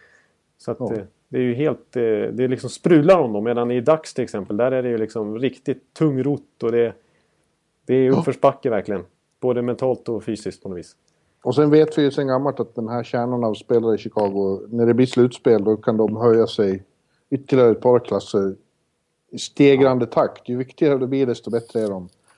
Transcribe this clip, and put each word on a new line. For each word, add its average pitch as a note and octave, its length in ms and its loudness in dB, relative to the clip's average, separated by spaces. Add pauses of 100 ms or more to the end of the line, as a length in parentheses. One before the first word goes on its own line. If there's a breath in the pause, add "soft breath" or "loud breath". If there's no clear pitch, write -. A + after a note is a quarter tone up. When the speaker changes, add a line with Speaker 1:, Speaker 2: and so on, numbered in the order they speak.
(580 soft breath)
Speaker 1:
Så - 140 -10
att, A2+ 80 -8
Speaker 2:
Ja. A#2 140 -6
Speaker 1:
eh, G#2 100 -8 (260)
det B2+ 80 -6
är B2+ 40 0
ju B2 120 0
helt, C3 420 -6
eh, B2 60 -2
det A2 420 -2
är C3 40 2
liksom B2 220 -4
sprudlar E3 500 4
om A#2+ 140 -2
dem. G#2 100 -4
Medan A#2+ 280 -2
i B2 100 0
Ducks D#3 320 0
till B2+ 100 -4
exempel, G#2 340 -8
där B2+ 140 0
är C3 120 -2
det B2 60 -4
ju A#2 80 -2
liksom A2 420 -6
riktigt C3 540 -6
tungrot C#3 720 -4
och A2+ 80 -2
det... A#2 220 0 (920)
Det B2 100 -2
är C3 100 4
Speaker 2:
Ja. C3+ 140 2
Speaker 1:
uppförsbacke C#3 500 0
verkligen. G2+ 320 -4 (380)
Både B2 220 -2
mentalt B2 480 -4
och A2 140 -6
fysiskt G2+ 400 -10
på G2 60 -12
något F2+ 80 -10
vis. - 180 -18 (480)
Speaker 2:
Och B2 120 -2
sen D3+ 140 4
vet D#3 280 4
vi D#3 40 2
ju C#3 100 2
sen C#3+ 160 -4
gammalt C3 320 -2
att - 160 -8
den A2+ 120 -6
här A#2+ 160 -6
kärnan A#2+ 400 -4
av A2 100 -2
spelare A2+ 420 0
i - 20 -2
Chicago, G2 720 -4
när A#2 160 0
det A#2 80 4
blir B2+ 120 4
slutspel, B2 580 2
då G#2+ 140 2
kan A2 200 -2
de A2 180 0
höja A2+ 320 4
sig F#2+ 360 -2 (460)
ytterligare C3 420 4
ett G#2+ 100 -2
par B2 180 4
klasser G2 560 -4 (720)
i - 80 -16
stegrande C3+ 680 4
takt. - 440 -4
Ju B2 80 -4
viktigare C3+ 400 0
det B2+ 100 -4
blir, C3+ 180 0
desto A#2 260 -6
bättre A#2 300 -6
är G#2+ 80 -2
de. F2+ 200 -10 (280)